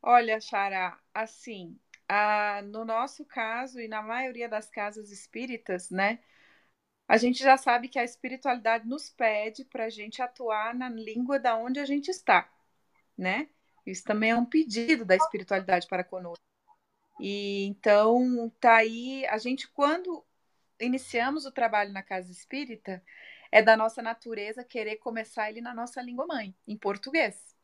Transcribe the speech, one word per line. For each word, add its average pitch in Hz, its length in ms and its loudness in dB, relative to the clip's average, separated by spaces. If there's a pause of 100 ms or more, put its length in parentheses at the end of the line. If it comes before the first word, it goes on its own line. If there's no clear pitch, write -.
Olha, 233 380 6
Xará, 190 580 -2 (160)
assim, 208 640 -10 (300)
ah, 208 560 2
no 214 200 -8
nosso 233 400 -4
caso 247 560 -6
e 226 60 -10
na 214 160 -6
maioria 233 460 -6
das 214 200 -6
casas 208 440 -8
espíritas, 220 800 -10
né, 202 280 0 (880)
a - 100 6
gente 247 260 2
já 262 140 10
sabe 247 320 0
que 262 100 -4
a 240 60 0
espiritualidade 247 840 -2
nos 285 200 -8
pede 220 560 -2
pra 226 240 -6
gente 220 320 -12
atuar 233 540 -4
na 254 140 -6
língua 233 500 -4
da 240 180 0
onde 247 220 -4
a 294 60 -4
gente 285 240 -4
está, 226 400 2 (680)
né? 196 320 -2 (380)
Isso 185 180 -10
também 214 260 0
é 233 60 4
um 240 80 2
pedido 240 600 0
da 185 100 6
espiritualidade 190 720 0
para 180 180 -4
conosco. 175 380 -12 (800)
E 202 460 -4
então, 226 840 4 (100)
tá 233 160 10
aí, 240 500 0
a 226 120 -2
gente, 247 300 -4
quando 330 560 0 (560)
iniciamos 262 680 -2
o 262 60 -14
trabalho 214 400 0
na 190 100 -10
casa 185 300 -8
espírita, 226 680 -10 (500)
é 214 100 10
da 220 140 8
nossa 220 260 -2
natureza 226 600 -8
querer 220 320 -8
começar 220 540 -8
ele 220 100 -14
na 233 140 -12
nossa 240 280 -10
língua 247 240 -8
mãe, 226 280 -8 (120)
em 208 100 -8
português 262 880 -4